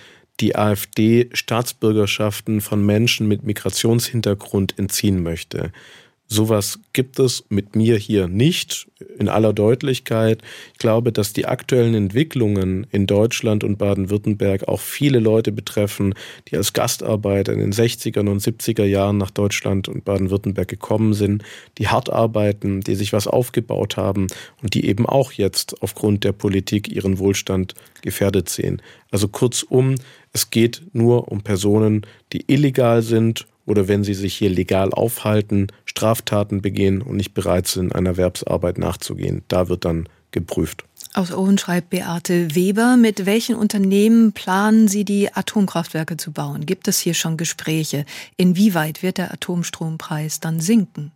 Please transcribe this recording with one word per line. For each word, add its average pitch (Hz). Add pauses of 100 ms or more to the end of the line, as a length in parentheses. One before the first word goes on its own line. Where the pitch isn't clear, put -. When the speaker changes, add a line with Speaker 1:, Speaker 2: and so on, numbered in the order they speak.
(380)
Speaker 1:
die 107
A 104
F 101
D 117
Staatsbürgerschaften 107
von 101
Menschen 110
mit 104
Migrationshintergrund 104
entziehen 98
möchte. 85 (560)
Sowas 107 (120)
gibt -
es 127
mit 101
mir 113
hier 101
nicht, 117 (280)
in 101
aller 107
Deutlichkeit. 113 (300)
Ich -
glaube, 117
dass 104
die -
aktuellen 120
Entwicklungen 104
in 98
Deutschland 107
und 104
Baden-Württemberg 101
auch -
viele 135
Leute 110
betreffen, 101 (340)
die -
als 101
Gastarbeiter 104
in 104
den 104
sechziger 113
und 101
siebziger 110
Jahren 101
nach 95
Deutschland 101
und -
Baden-Württemberg 98
gekommen 107
sind, 104 (340)
die 107
hart 117
arbeiten, 104
die 101
sich 104
was 104
aufgebaut -
haben 98 (340)
und 104
die -
eben 107
auch 135
jetzt -
aufgrund 104
der 101
Politik 101
ihren 98
Wohlstand 95 (280)
gefährdet 98
sehen. - (300)
Also 104
kurzum, 131 (380)
es -
geht 117 (100)
nur 120
um 104
Personen, 104 (280)
die -
illegal 131
sind 113 (180)
oder 101
wenn 101
sie 101
sich 95
hier 101
legal 95
aufhalten, 104 (180)
Straftaten 104
begehen 98
und -
nicht 101
bereit 90
sind, 92
einer 92
Erwerbsarbeit 90
nachzugehen. 90
Da 90
wird 90
dann 82 (220)
geprüft. - (300)
Speaker 2:
Aus 180
Owen 190
schreibt 175
Beate 175
Weber: 208
„Mit 214
welchen 226
Unternehmen 208
planen 214
Sie, 202
die 202
Atomkraftwerke 170
zu -
bauen? 147
Gibt 185
es 196
hier 170
schon 160
Gespräche? 156 (320)
Inwieweit 180
wird 185
der 180
Atomstrompreis 160
dann 165
sinken?“ 170